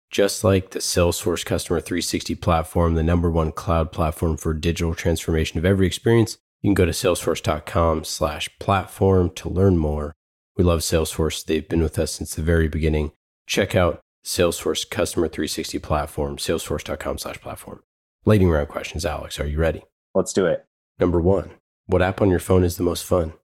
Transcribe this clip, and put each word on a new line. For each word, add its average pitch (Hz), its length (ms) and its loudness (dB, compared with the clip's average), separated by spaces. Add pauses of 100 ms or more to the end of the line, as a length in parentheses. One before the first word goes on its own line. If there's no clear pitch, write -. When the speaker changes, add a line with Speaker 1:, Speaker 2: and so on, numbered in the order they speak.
(120)
Speaker 1:
Just - 340 0
like 95 260 2
the - 80 -8
Salesforce 87 680 0
Customer 82 360 -2
three 87 200 -4
sixty - 340 -4
platform, 82 580 2
the 80 100 2
number 85 260 2
one 80 220 0
cloud 82 400 -2
platform 80 460 -2
for 82 160 -2
digital 82 420 -2
transformation 80 640 0
of 82 80 0
every 95 220 4
experience, 117 500 2 (240)
you 104 80 2
can 98 40 6
go 92 120 4
to 82 60 2
salesforce 85 520 0
dot 78 220 -2
com 80 400 0
slash 73 420 -4 (120)
platform 95 720 2
to - 180 -10
learn 90 280 4
more. 76 360 -2 (420)
We 92 80 0
love 85 160 4
Salesforce. 80 640 -2
They've 78 240 -2
been 82 140 0
with 80 180 -2
us 78 140 -2
since - 200 -10
the - 80 -8
very 82 280 2
beginning. 76 420 0 (340)
Check - 300 -2
out 90 240 2 (240)
Salesforce - 640 -2
Customer 85 380 -2
three 76 220 -6
sixty - 300 -6
platform, 73 580 -4
salesforce 80 480 -4
dot 76 140 -8
com - 180 -6
slash - 240 -12
platform. - 420 -16 (400)
Lightning 104 260 6
round 73 200 2
questions, - 360 -8
Alex. 76 340 -8
Are 73 80 -2
you 73 100 -4
ready? 80 260 0 (300)
Speaker 2:
Let's 95 180 0
do 95 140 2
it. 80 200 -2 (320)
Speaker 1:
Number 87 220 2
one, 85 320 0 (360)
what 90 140 2
app 92 200 0
on 104 80 4
your 87 100 4
phone 92 240 4
is 85 140 0
the 87 60 -4
most 85 200 0
fun? 85 300 0 (100)